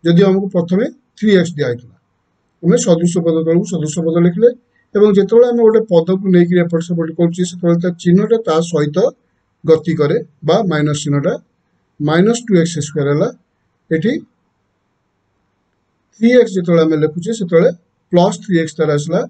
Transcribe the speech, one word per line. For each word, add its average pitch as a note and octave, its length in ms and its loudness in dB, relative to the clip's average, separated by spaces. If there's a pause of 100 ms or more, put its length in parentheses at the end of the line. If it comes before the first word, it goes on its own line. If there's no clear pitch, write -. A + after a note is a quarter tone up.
ଯଦି E3+ 260 4
ଆମକୁ G3 260 0
ପ୍ରଥମେ F3+ 300 -2 (320)
ଥ୍ରୀ G#3+ 120 -2 (100)
ଏକ୍ସ E3+ 180 -2
ଦିଆହେଇଥିଲା, B2+ 380 -8 (680)
ଆମେ G3 140 2 (100)
ସଦୃଶ F3 260 0 (120)
ପଦ D#3+ 100 0 (120)
ତଳକୁ F3 260 0
ସଦୃଶ D3+ 220 -6 (120)
ପଦ E3 100 -2 (100)
ଲେଖିଲେ G#3+ 240 2 (440)
ଏବଂ G#3 220 4
ଯେତେବେଳେ A3 340 4
ଆମେ A#3+ 140 0
ଗୋଟେ A3 160 4 (100)
ପଦକୁ F#3 420 0
ନେଇକିରି F3 320 4
ଏପଟ E3+ 220 -4
ସେପଟ E3 220 -4 (100)
କରୁଛେ, F3 300 0
ସେତେବେଳେ E3+ 340 -2
ତା F#3 60 -2 (140)
ଚିହ୍ନଟା G#3+ 340 2 (100)
ତା D#3+ 80 0 (160)
ସହିତ D3+ 260 -2 (640)
ଗତି D#3+ 360 0
କରେ D3+ 180 0 (300)
ବା E3+ 80 2 (160)
minus D3 320 -2
ଚିହ୍ନଟା C#3+ 300 -2 (680)
ମାଇନସ୍ F3 460 0
ଟୁ G#3+ 60 -4 (100)
ଏକ୍ସ E3 140 -4 (120)
ସ୍କୋୟାର C#3+ 260 -4
ହେଲା। F#3 160 0 (680)
ଏଠି F#3 180 -2 (2000)
ଥ୍ରୀ A3+ 140 2 (100)
ଏକ୍ସ A3 180 2
ଯେତେବେଳେ E3+ 280 2
ଆମେ D#3 180 0
ଲେଖୁଛେ, E3 360 -4
ସେତେବେଳେ F3 300 2 (420)
ପ୍ଲସ୍ F#3 320 2
ଥ୍ରୀ F#3 180 -4
ଏକ୍ସ D#3+ 180 -6
ତାର D3+ 180 0
ଆସିଲା। E3+ 320 -4